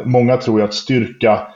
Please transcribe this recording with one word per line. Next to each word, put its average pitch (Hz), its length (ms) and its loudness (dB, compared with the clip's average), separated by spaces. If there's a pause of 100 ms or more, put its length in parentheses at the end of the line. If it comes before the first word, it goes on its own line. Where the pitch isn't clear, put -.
många 123 320 2
tror 113 220 0
ju 104 60 2
att 101 80 -6
styrka 113 840 -2